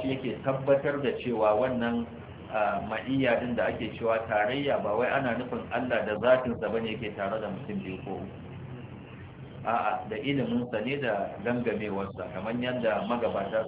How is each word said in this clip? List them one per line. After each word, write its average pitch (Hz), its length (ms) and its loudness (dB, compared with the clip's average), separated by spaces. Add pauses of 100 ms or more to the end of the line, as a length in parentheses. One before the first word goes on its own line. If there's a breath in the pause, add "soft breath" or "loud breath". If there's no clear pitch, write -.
shi 131 120 0
yake 113 300 -4
tabbatar 139 560 4
da 123 180 2
cewa 107 380 4
wannan, 117 500 2 (460)
ah, 101 340 2
ma'iyya 120 540 2
din 123 160 -2
da 107 100 4
ake 113 300 -2
cewa 113 220 2 (100)
tarayya, 120 540 2
ba 104 120 0
wai 120 140 4
ana 131 260 2
nufin 120 380 -4
Allah 120 320 0
da 107 140 0
zatinsa 120 500 4
bane 110 240 0
yake 104 240 -6
tare 104 240 -2
da 104 80 -4
mutum 98 320 -6
biyu 92 240 -6
ko 95 100 -4
uku. 92 120 -8 (1400)
A'a, 104 440 0
da 110 80 -4
iliminsa 120 680 0
ne 139 140 0
da 104 320 0 (120)
gangamewarsa, 101 920 -2
kamar 101 200 -4
yadda 120 540 0
magabata 110 600 0